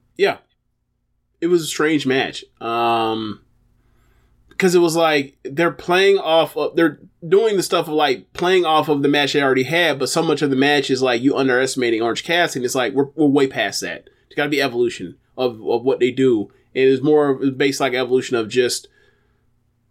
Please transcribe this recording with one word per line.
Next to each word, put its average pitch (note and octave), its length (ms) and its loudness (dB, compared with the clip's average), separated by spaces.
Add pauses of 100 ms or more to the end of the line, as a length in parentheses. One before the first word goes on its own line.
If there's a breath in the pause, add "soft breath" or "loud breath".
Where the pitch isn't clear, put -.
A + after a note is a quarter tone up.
(180)
yeah, F3+ 200 0 (1000)
it E3 60 -2
was F3 160 2
a D3+ 40 -8
strange D3+ 400 -2
match. C3 380 -2 (160)
Um, A2+ 800 -2 (1200)
'cause F3+ 160 2
it F3 60 6
was E3 160 2
like D#3 480 0
they're D#3 280 -2
playing F#3+ 460 2
off D#3+ 400 0
of, D3 180 -4
they're D#3+ 240 2 (260)
doing G#3 300 2
the E3+ 60 0
stuff - 260 -2
of, D3+ 60 -6
like, D3 400 0
playing F3+ 320 0
off D#3 240 2
of C#3+ 120 0
the C3+ 60 2
match C#3+ 240 0
they C#3+ 100 2
already C3 200 2
had, D#3 360 0
but C3 120 -4
so E3 120 -2
much D#3 200 -2
of C#3+ 80 2
the C3 60 0
match C#3 340 2
is, B2+ 100 0
like, B2 220 0
you C3+ 120 2
underestimating B2 680 0
Orange A2+ 200 -2
Cassidy, E3+ 380 -2
and A#2+ 60 -4
it's A#2+ 80 -4
like, B2+ 180 -2
we're, C#3+ 220 -2
we're D#3 140 2
way C#3 180 4
past A#2 340 -4
that. - 300 -10 (160)
It's - 100 -20
gotta D3 140 -2
be C#3 100 0
evolution A#2 560 -4 (220)
of, B2 140 -2 (140)
of A#2 180 -2
what C3 160 0
they B2+ 100 2
do. B2 400 0 (240 soft breath)
And C3 160 2
it's B2+ 120 2
more D3 280 4
of, B2+ 120 -4
it's C3+ 140 -2
based, C#3 240 -2
like, C3 140 -2
evolution B2+ 420 0
of A2+ 120 -2
just B2 400 -2 (1040)